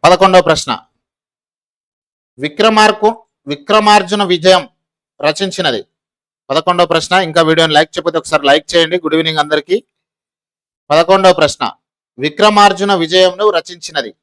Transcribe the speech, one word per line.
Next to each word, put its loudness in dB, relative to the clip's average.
పదకొండవ 4
ప్రశ్న, -2
విక్రమార్కు-, 0
విక్రమార్జున 0
విజయం 2
రచించినది. -4
పదకొండవ 0
ప్రశ్న. -4
ఇంకా 0
వీడియోని 0
లైక్ 0
చేయకపోతే -6
ఒకసారి -4
లైక్ 2
చేయండి. 0
గుడ్ 2
ఈవినింగ్ -2
అందరికీ. -2
పదకొండవ 4
ప్రశ్న, -2
విక్రమార్జున 0
విజయంను 0
రచించినది. -10